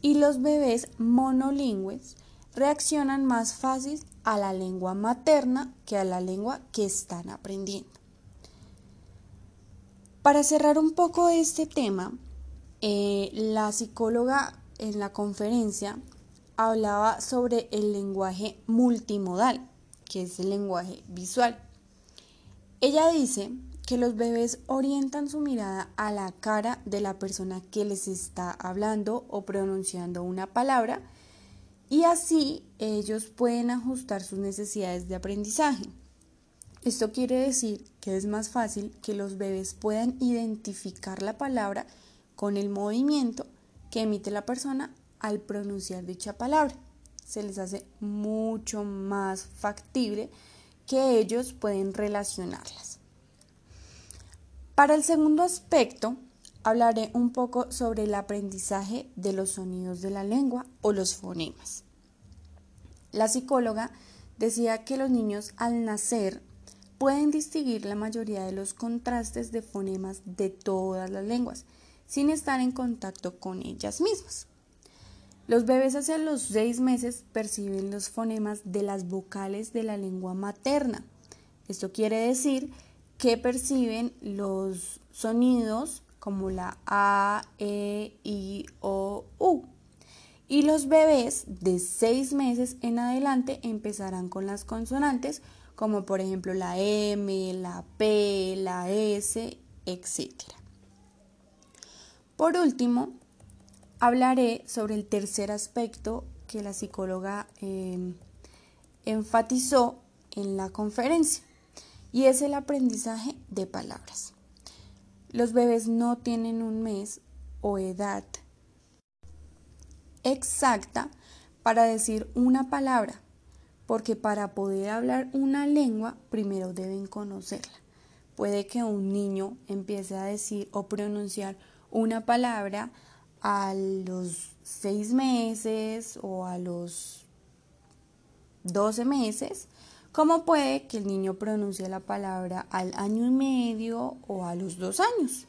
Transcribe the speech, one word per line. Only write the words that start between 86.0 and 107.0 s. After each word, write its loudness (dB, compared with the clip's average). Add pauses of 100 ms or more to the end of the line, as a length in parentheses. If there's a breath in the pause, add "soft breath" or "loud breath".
como -4
la -6
A, 4 (160)
E, -4
I, -6 (140)
O, -2 (140)
U. 4 (800 loud breath)
Y 4
los 6
bebés 6
de 2
seis 2
meses 0
en 0
adelante 0
empezarán -6
con -6
las -6
consonantes, -2 (320 loud breath)
como 0
por 0
ejemplo -4
la -2
M, 0
la -8 (120)
P, 4
la -2
S, 0 (280)
etcétera. -8 (1800 loud breath)
Por 4
último, 2 (880)
hablaré 4
sobre -4
el -4
tercer -2
aspecto -6 (220)
que -8
la -8
psicóloga, -6 (140)